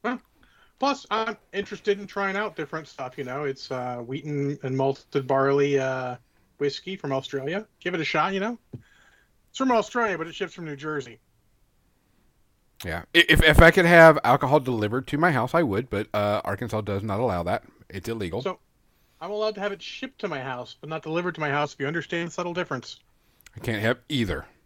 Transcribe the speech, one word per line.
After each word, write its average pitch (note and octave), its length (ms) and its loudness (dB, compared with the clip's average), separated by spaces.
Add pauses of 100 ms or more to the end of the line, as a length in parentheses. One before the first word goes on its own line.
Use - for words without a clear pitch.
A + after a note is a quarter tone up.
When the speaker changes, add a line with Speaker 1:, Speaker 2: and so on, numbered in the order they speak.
Speaker 1:
Well, B3 180 -4 (580)
plus, C#4 320 -2
I'm A3 240 -2 (160)
interested G3+ 480 -4
in G3+ 80 -12
trying G3 300 -4
out G#3+ 180 -4
different D#3 320 -8
stuff, B2+ 300 -12
you C#3 80 -8
know. C3+ 180 -8
It's, C3+ 260 -8
uh, B2 280 -6
wheaten C#3 640 -6
and C3 140 -4
malted C3+ 500 -2
barley, C#3 500 2
uh, C3 380 -4 (420)
whiskey D3 380 -4
from C#3 160 -8
Australia. D#3+ 560 -6 (140)
Give F3+ 120 -6
it F3 60 -2
a D3+ 60 -2
shot, E3+ 280 0
you F#3+ 60 -2
know. A#3 180 -4 (920)
It's - 80 -18
from C4 160 0
Australia, A3 440 0
but D#3+ 100 -6
it E3 80 -14
ships F#3 180 -8
from F3+ 120 -12
New D3 120 -8
Jersey. C3+ 420 -8 (1700)
Speaker 2:
Yeah. - 180 -8 (100)
I-, E3+ 160 6
if, D#3 140 8
if D#3 180 8
I E3 100 12
could F3+ 140 4
have E3 380 10
alcohol C3+ 380 4
delivered A#2+ 460 -2
to C#3+ 100 -4
my E3+ 160 4
house, B2 200 0
I E3+ 100 4
would, A2+ 260 -2
but, G#2 240 -4
uh, G#2 320 0
Arkansas A2 360 -4
does G2 220 -6
not G#2 160 -4
allow F#2+ 240 -2
that. G2 200 -4 (260)
It's F#2+ 180 -12
illegal. G#2+ 340 -6
Speaker 1:
So, F#3 180 -8 (600)
I'm F3 120 -12
allowed G#3+ 240 -4
to F#3+ 60 -10
have G3+ 120 -4
it G3+ 80 -14
shipped - 400 -14
to G#3 80 -6
my C#3+ 120 -6
house, B2 380 -10
but D3+ 100 -16
not D#3+ 140 -8
delivered E3+ 320 -4
to E3 60 -8
my D3+ 80 -2
house, D3 240 -2
if - 80 -20
you C3+ 60 -4
understand E3+ 420 -6
the - 20 -14
subtle F3 220 -6
difference. D3+ 460 -8 (560)
Speaker 2:
I - 60 -16
can't A2 200 -4
have A2+ 180 0 (100)
either. G2+ 360 -4 (200)